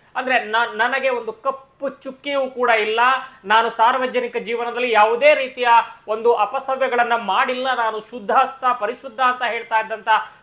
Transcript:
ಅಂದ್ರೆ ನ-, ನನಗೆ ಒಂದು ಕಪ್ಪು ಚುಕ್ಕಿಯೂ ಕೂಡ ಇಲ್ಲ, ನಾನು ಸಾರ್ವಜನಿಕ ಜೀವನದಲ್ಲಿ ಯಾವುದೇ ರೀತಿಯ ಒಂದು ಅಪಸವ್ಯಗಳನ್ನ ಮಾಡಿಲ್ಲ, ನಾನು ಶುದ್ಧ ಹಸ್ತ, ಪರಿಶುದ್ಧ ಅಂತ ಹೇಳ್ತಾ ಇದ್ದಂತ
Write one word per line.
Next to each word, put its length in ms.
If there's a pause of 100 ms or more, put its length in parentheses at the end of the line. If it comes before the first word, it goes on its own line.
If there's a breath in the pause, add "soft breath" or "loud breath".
(160 soft breath)
ಅಂದ್ರೆ 280
ನ-, 300
ನನಗೆ 340
ಒಂದು 240
ಕಪ್ಪು 560
ಚುಕ್ಕಿಯೂ 580
ಕೂಡ 240
ಇಲ್ಲ, 300 (440 loud breath)
ನಾನು 260
ಸಾರ್ವಜನಿಕ 680
ಜೀವನದಲ್ಲಿ 560
ಯಾವುದೇ 420
ರೀತಿಯ 340 (400 loud breath)
ಒಂದು 260
ಅಪಸವ್ಯಗಳನ್ನ 800
ಮಾಡಿಲ್ಲ, 580
ನಾನು 260
ಶುದ್ಧ 300
ಹಸ್ತ, 340 (160)
ಪರಿಶುದ್ಧ 400
ಅಂತ 220
ಹೇಳ್ತಾ 380
ಇದ್ದಂತ 280 (340 loud breath)